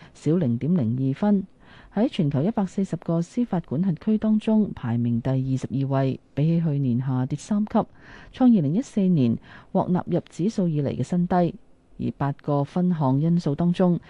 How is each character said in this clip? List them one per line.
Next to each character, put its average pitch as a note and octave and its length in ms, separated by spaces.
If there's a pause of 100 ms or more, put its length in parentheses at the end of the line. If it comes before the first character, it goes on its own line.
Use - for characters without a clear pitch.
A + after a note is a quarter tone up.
(140)
少 D3+ 220
零 C3 220
點 C#3+ 180
零 C3 340
二 C3+ 40
分。 G3+ 340 (480)
喺 A#3 140
全 D3+ 200
球 D3+ 120
一 F#3 100
百 G3+ 140
四 F#3+ 180
十 F3+ 140
個 E3 240
司 A#3+ 240
法 F3 160
管 D3 200
轄 F#3 220
區 G#3+ 140
當 G#3+ 200
中 G#3+ 360
排 A#2 240
名 A#2+ 240
第 C3+ 80
二 C3 280
十 - 140
二 C3+ 160
位， C3+ 320 (140)
比 C#3+ 100
起 E3 220
去 C#3+ 120
年 B2+ 220
下 B2+ 260
跌 C#3+ 120
三 G#3 280
級， A3 140 (540)
創 B3+ 120 (120)
二 F3+ 40
零 C#3+ 120
一 G#3 80
四 - 180
年 D#3+ 380 (340)
獲 - 180
納 F3+ 180
入 E3+ 120 (100)
指 F3 200
數 F#3 180
以 D3 140
嚟 C3+ 80
嘅 - 140
新 F3 220
低。 F3+ 300 (440)
而 B2 180
八 C#3+ 140
個 C#3+ 320
分 F3+ 300
項 C#3 280
因 E3+ 180
素 D#3+ 140
當 F3 180
中， F3 280 (100)